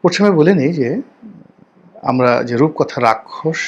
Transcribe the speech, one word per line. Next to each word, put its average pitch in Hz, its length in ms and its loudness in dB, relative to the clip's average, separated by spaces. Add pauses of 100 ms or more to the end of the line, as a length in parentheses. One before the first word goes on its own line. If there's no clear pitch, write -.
প্রথমে 196 280 2 (100)
বলে 160 200 4
নিই 139 200 0
যে 123 100 -2 (1200)
আমরা 123 220 2 (160)
যে 120 140 -4
রূপকথা - 360 -2 (120)
রাক্ষস - 580 -6